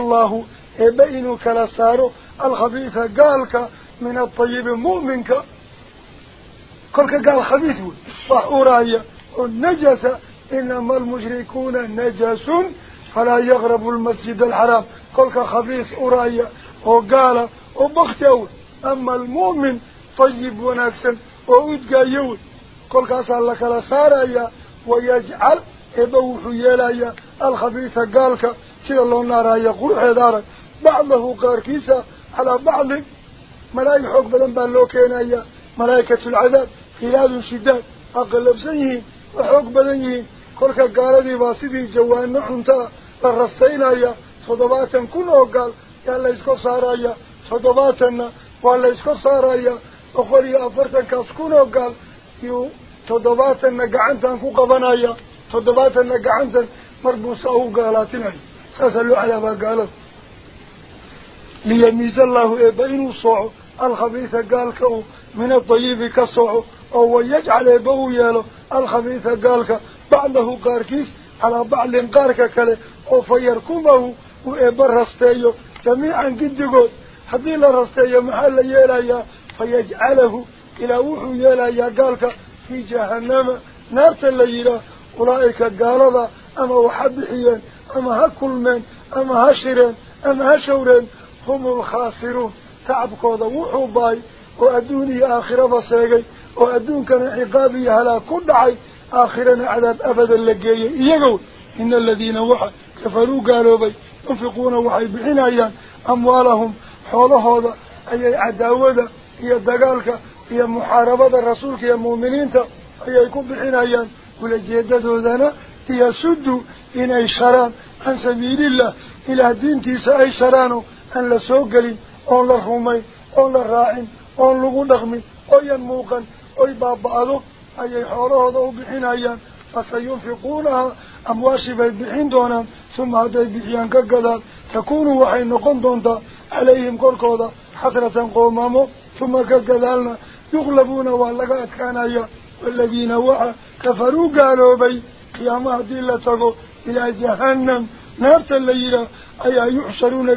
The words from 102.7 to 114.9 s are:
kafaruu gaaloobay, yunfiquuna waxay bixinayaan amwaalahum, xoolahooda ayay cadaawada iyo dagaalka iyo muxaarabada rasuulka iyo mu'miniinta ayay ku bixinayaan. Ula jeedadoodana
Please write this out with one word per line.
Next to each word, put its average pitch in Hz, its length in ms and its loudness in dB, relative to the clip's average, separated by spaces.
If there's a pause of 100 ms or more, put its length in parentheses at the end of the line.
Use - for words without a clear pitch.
kafaruu 233 380 0
gaaloobay, 226 520 2 (360)
yunfiquuna 240 580 -4
waxay 220 220 -2
bixinayaan 240 640 0 (320)
amwaalahum, 247 680 2 (380)
xoolahooda 233 600 4 (420)
ayay 247 300 0
cadaawada 240 640 2 (380)
iyo 247 160 0
dagaalka 240 560 0 (360)
iyo 240 180 0
muxaarabada 240 720 2
rasuulka 233 460 -4
iyo 240 120 2
mu'miniinta 247 640 0 (460)
ayay 254 280 4
ku 277 80 -6
bixinayaan. 247 680 -2 (340)
Ula 226 160 -4
jeedadoodana 233 880 0 (400)